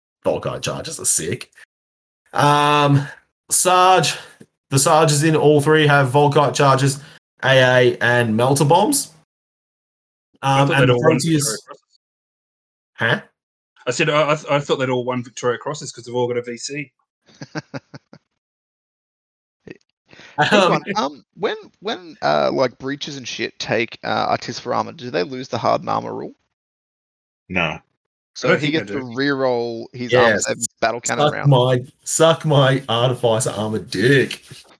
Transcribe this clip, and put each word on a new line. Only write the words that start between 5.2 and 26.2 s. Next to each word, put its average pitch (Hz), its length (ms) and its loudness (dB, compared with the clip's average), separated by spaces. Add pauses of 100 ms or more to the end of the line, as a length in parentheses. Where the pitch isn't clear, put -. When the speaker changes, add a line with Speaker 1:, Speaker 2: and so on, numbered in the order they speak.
Speaker 1:
in 160 120 4
all 147 240 4
three 156 260 4
have 143 220 4
Volkite 143 460 2
charges, 139 460 2 (420)
A 123 60 0 (460)
A, - 40 -12
and 117 380 2
Melter 139 280 2
Bombs. 190 480 2 (1300)
Speaker 2:
I 135 180 2
Speaker 1:
Um, 139 80 4
Speaker 2:
thought 131 60 0
Speaker 1:
and 135 80 4
Speaker 2:
they'd 123 60 4
Speaker 1:
the 123 60 4
Speaker 2:
all 120 60 0
won 160 120 4
Speaker 1:
Proteus, 160 300 0
Speaker 2:
Victoria - 240 -4
Crosses. - 320 -20 (960)
Speaker 1:
huh? 120 260 -2 (680)
Speaker 2:
I 131 40 -2
said, 151 200 0
I, 147 220 2
I, - 40 2
th-, 147 140 -12
I 143 100 2
thought 147 160 -2
they'd 131 140 -2
all 123 140 -2
won 123 200 -6
Victoria 120 340 -6
Crosses 143 320 -10
'cause 117 140 -20
they've 120 100 -14
all 123 140 -2
got 123 80 -4
a 120 60 -4
V 120 160 -12
C. 143 340 -12 (340)
Speaker 3:
<laughs> - 360 -14 (2000)
Quick - 840 -8
Speaker 1:
Um, 190 180 4
Speaker 3:
one, 151 120 -2 (140)
um, 254 280 -6 (100)
when, 285 220 -6 (240)
when, 214 420 -12
uh, 147 300 0
like, 131 260 -2
breaches 139 380 -10
and 127 100 -14
shit - 320 -10
take, - 460 -4
uh, 110 260 -2
Artis - 280 -6
for 120 140 -8
armor, 110 200 -4
do 120 180 -14
they 160 140 -4
lose 131 240 -12
the 117 100 -6
hardened 113 320 -2
armor 110 240 -6
rule? 147 180 -12 (1160)